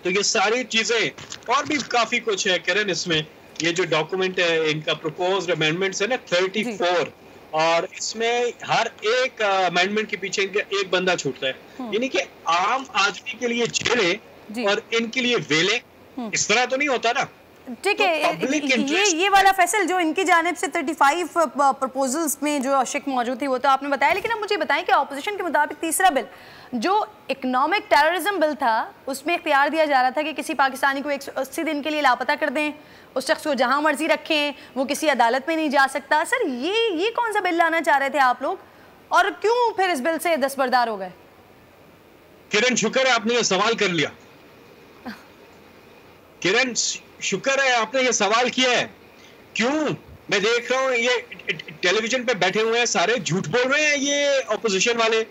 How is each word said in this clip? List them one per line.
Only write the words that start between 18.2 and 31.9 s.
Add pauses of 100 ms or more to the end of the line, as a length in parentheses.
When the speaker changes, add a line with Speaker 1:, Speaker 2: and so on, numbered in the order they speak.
Speaker 1:
public
Speaker 2:
ये,
Speaker 1:
इंटरेस्ट
Speaker 2:
ये
वाला
फैसल
जो
इनकी
जानिब
से
थर्टी
फ़ाइव,
अ,
proposals
में
जो
आशिक
मौजूद
थी,
वो
तो
आपने
बताया,
लेकिन
अब
मुझे
बताएं
कि
opposition
के
मुताबिक
तीसरा
बिल, (480)
जो (180)
economic
terrorism
बिल
था, (140)
उसमें
इख्तियार
दिया
जा
रहा
था
कि
किसी
पाकिस्तानी
को
एक
सौ
अस्सी
दिन
के